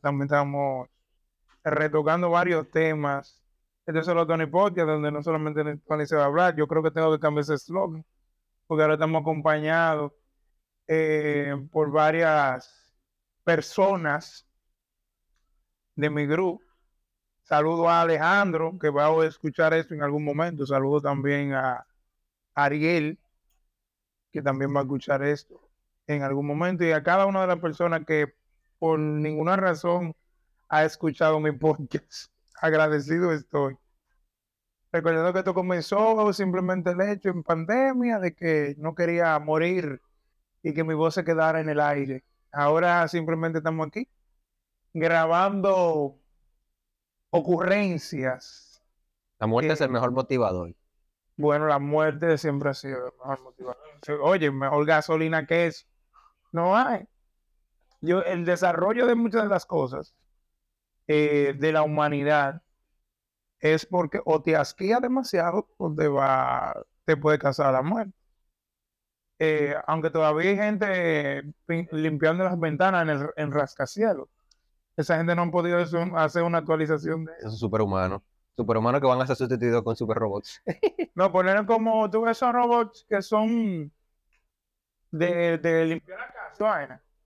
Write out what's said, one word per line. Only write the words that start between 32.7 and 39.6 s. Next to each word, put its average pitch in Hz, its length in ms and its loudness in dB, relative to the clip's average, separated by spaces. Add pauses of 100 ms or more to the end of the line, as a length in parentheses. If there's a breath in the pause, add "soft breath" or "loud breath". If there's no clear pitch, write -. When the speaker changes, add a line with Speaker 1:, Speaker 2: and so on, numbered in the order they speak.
Speaker 1:
estoy. 139 440 -2 (1120)
Recordando 165 420 0
que 190 60 -2
esto 185 140 -2
comenzó 202 800 2
simplemente 185 580 0
el 175 100 0
hecho 202 280 -2
en 180 140 -4
pandemia 233 760 0
de 175 160 -2
que 151 420 0
no 156 180 -6
quería 170 440 2
morir 156 600 -2 (640)